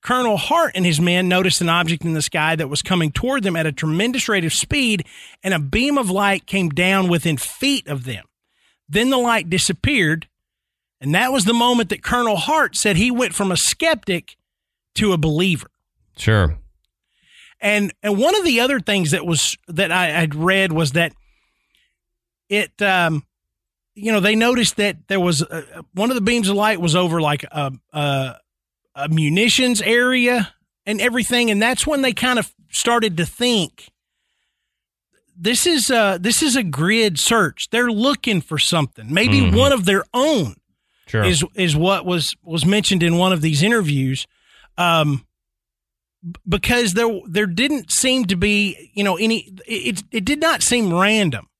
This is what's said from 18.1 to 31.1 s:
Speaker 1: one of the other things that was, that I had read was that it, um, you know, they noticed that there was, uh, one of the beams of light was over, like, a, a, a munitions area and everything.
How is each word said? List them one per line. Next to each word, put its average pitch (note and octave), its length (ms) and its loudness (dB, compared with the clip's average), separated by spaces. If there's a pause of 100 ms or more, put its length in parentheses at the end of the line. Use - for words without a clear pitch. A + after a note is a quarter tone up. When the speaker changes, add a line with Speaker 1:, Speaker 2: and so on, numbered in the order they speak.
Speaker 1:
one E4 180 4
of G4 80 0
the A#3+ 160 2
other C4 180 2
things F#3 340 0
that E3+ 140 -2
was, E3 300 -2 (100)
that E3+ 240 -2
I F3+ 180 2
had D#3 280 0
read F#3 360 2
was D#3 200 0
that E3+ 200 0 (1400)
it, G3+ 340 -4
um, F3 420 0 (680)
you G#3 180 -4
know, G#3 80 2
they G#3+ 160 2
noticed A#3+ 400 0
that G3+ 320 -4
there G3 120 0
was, E3+ 220 0
uh, E3 200 -8 (320)
one G#3 160 0
of C4 60 0
the A3+ 40 -2
beams A3 280 0
of G3+ 80 0
light G#3 240 0
was E3 140 0
over, E3+ 260 2
like, D3 240 0
a, C#3+ 280 -6 (200)
a, C#3 440 -4 (580)
a C#3+ 140 -8
munitions G3+ 760 2
area A#3+ 720 0 (320)
and G#3 140 -4
everything. A#3+ 500 0